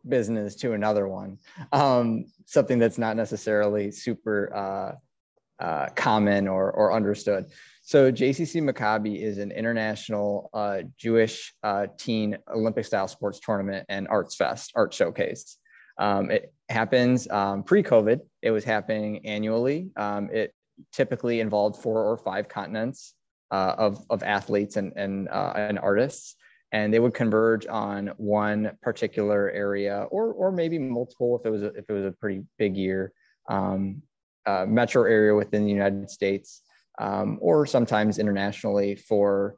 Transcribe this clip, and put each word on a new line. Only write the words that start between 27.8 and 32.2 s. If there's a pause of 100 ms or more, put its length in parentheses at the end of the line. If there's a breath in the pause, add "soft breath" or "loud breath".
one
particular
area,
or,
or
maybe
multiple
if
it
was
a,
if
it
was
a
pretty (140)